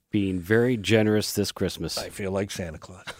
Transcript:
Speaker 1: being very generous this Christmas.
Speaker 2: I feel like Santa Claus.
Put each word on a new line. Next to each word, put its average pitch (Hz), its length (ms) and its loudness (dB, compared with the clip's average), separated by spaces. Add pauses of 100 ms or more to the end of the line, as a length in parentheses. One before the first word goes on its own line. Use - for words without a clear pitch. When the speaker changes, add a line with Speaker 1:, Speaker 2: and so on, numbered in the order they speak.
Speaker 1:
being 95 300 0
very 117 360 4
generous 107 580 4
this 101 180 0
Christmas. 82 480 -4
Speaker 2:
I 87 100 -8
feel 98 220 -6
like 98 180 -2
Santa 85 300 -8
Claus. - 240 -20 (160)